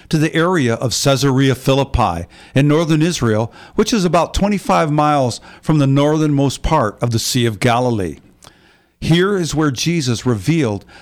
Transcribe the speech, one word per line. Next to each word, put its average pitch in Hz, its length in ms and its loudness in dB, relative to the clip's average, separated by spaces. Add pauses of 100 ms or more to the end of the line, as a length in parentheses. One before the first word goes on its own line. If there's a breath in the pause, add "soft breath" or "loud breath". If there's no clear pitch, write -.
to 160 100 0
the 156 160 0
area 160 400 0
of 123 200 -4
Caesarea 135 600 2
Philippi 123 720 0 (260 loud breath)
in 156 140 2
northern 156 340 2
Israel, 117 500 0 (220 loud breath)
which - 180 0
is 196 140 2
about 165 300 0
twenty-five 185 560 0
miles 147 500 0 (200 loud breath)
from 156 180 2
the 139 80 2
northernmost 143 760 0
part 123 400 0
of 120 80 0
the 113 100 -2
Sea 120 280 -2
of 104 120 -6
Galilee. 117 600 -2 (800 soft breath)
Here 175 360 0
is 165 200 -4
where 151 160 0
Jesus 131 560 -4
revealed 117 580 -2 (160 loud breath)